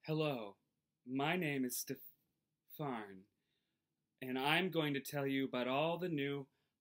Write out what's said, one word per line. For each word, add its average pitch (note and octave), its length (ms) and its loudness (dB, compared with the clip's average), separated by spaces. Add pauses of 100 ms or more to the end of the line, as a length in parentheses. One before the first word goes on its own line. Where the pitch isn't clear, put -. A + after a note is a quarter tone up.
Hello, C#3+ 520 0 (520)
my C#3 280 2
name C#3+ 280 2
is B2 140 -2
Stefan, - 1400 -10 (960)
and B2+ 160 -4
I'm D3+ 320 4
going D3+ 260 2
to C#3 60 0
tell C#3 280 -2
you C3+ 160 2
about B2 240 0
all D3+ 280 2
the E3+ 120 -4
new C#3+ 400 -2 (320)